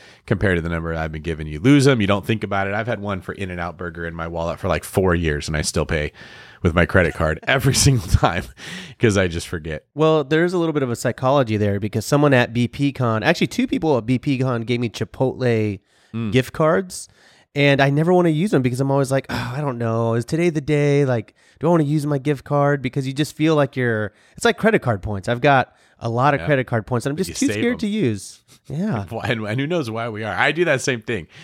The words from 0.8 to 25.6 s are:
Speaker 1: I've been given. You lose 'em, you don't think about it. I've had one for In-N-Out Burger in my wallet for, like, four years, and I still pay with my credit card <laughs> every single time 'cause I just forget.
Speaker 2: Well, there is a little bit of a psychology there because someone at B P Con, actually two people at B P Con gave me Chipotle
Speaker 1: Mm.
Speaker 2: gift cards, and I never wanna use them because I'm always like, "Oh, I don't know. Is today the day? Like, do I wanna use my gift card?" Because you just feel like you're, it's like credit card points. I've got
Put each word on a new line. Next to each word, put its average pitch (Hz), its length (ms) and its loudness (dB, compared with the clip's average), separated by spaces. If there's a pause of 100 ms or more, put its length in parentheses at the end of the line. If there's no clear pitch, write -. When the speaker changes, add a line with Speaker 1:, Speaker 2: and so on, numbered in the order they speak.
Speaker 1:
I've 80 200 -6
been 78 80 -8
given. 78 260 -6
You 76 140 -8
lose 135 260 6
'em, 127 140 4
you 95 60 2
don't 101 180 0
think 110 180 -2
about 98 240 -2
it. 98 60 -4
I've 107 140 -4
had 107 120 -4
one 101 220 -6
for 98 140 -12
In-N-Out 87 420 -8
Burger 85 280 -8
in 82 80 -8
my 82 140 -8
wallet 85 320 -4
for, 98 80 -4
like, 80 160 0
four 92 320 2
years, 78 320 -2
and 80 80 -4
I 76 60 0
still 78 240 -2
pay 76 260 -4 (500)
with 85 120 2
my 85 120 6
credit 87 280 4
card 78 300 -2
<laughs> - 40 -10
every 135 260 2
single 127 360 2
time 90 340 2 (560)
'cause 107 160 4
I 95 140 4
just 82 180 -6
forget. 78 380 -8 (100)
Speaker 2:
Well, 156 300 2
there 156 180 2
is 180 80 0
a 185 60 -2
little 165 160 0
bit 147 100 0
of 123 60 -4
a 117 80 -2
psychology 127 580 0
there 101 240 0
because 107 260 -4
someone 147 280 4
at 123 180 4
B 120 160 0
P 143 240 -2
Con, 113 320 -2
actually 160 240 2
two 247 200 -2
people 160 300 0
at 107 80 -4
B 123 140 2
P 135 200 -2
Con 123 240 -2
gave 120 180 -2
me 117 80 -2
Chipotle 113 880 -2 (340)
Speaker 1:
Mm. 113 200 -4
Speaker 2:
gift 127 200 2
cards, 180 540 -2 (460)
and 143 260 4
I 139 120 4
never 160 200 2
wanna 180 180 6
use 160 220 0
them 135 120 2
because 123 160 -2
I'm 139 100 0
always 135 220 0
like, 135 180 0
"Oh, 120 260 -6
I 151 60 -6
don't 131 160 -4
know. 117 380 0
Is 117 100 -2
today 170 240 0
the 151 120 -4
day? 143 440 2
Like, 120 300 -4 (240)
do 147 80 0
I - 20 4
wanna 165 140 4
use 147 240 0
my 147 100 0
gift 135 260 -2
card?" 143 380 2
Because 131 240 -4
you 135 80 -4
just 143 220 -4
feel 156 200 2
like 143 200 2
you're, 113 380 0 (220)
it's - 100 -4
like 220 120 2
credit 208 240 2
card 110 220 -2
points. 101 240 -6
I've 120 140 -2
got 139 340 4 (240)